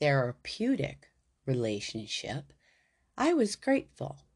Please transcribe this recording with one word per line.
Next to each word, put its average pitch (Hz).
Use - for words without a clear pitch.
therapeutic 143
relationship, 110
I 285
was 233
grateful. -